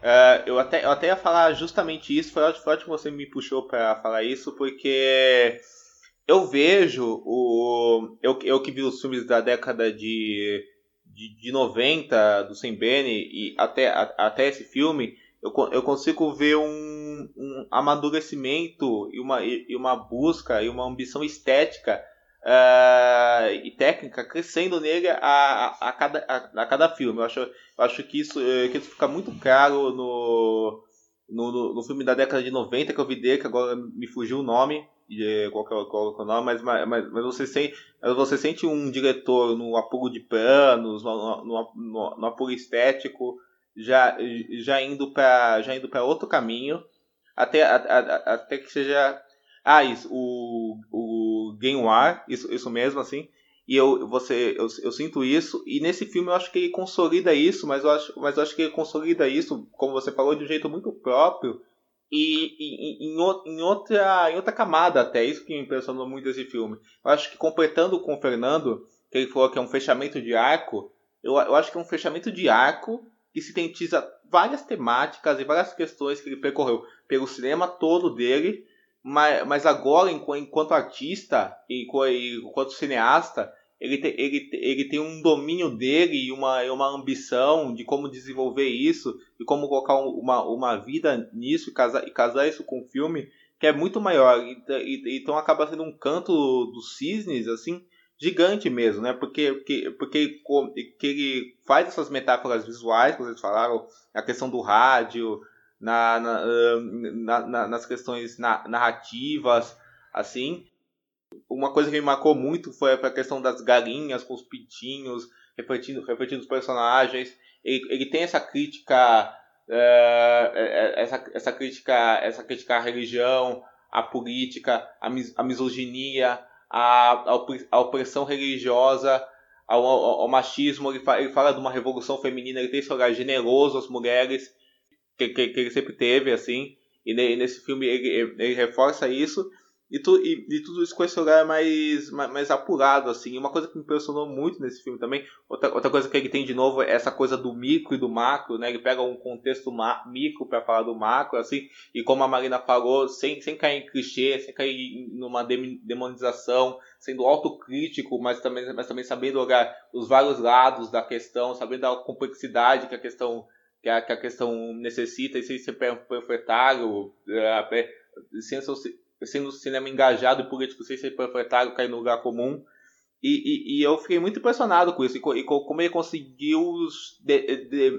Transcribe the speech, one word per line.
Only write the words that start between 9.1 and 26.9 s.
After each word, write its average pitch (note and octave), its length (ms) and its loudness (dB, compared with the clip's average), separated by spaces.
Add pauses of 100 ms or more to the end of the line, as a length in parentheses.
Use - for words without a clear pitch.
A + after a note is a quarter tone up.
da A#2+ 140 2
década A#2 500 -2
de, G#2+ 720 -4 (440)
de, G#2+ 340 -20
de A#2+ 120 -12
noventa, B2 920 2
do G2+ 120 -10
Sam A2+ 200 -8
Bene, A#2 580 -2
e G2+ 240 -10
até, B2 320 2
a-, - 300 0
até A2 280 2
esse C#3 180 -4
filme, C#3+ 500 -2 (280)
eu - 80 -6
co-, - 220 0
eu B2+ 100 2
consigo D3 520 0
ver D3 220 2
um, D3+ 800 -6
um C3+ 340 -12
amadurecimento D3 1400 -2
e - 80 -10
uma, B2+ 220 -2
e, A#2+ 260 -6
e B2 80 -8
uma B2+ 180 0
busca B2 680 -2
e A2+ 80 -2
uma B2+ 160 -6
ambição B2+ 360 -8
estética, C#3 800 0 (440)
é, B2 1160 6
e - 60 -10
técnica C3+ 520 0
crescendo E3+ 580 -4
nele E3+ 280 0
a, E3 100 2
a, C3+ 680 2
a B2+ 40 -4
cada, D3 360 -2
a, B2+ 340 -4
a A#2+ 40 0
cada D3 220 4
filme. B2 300 -2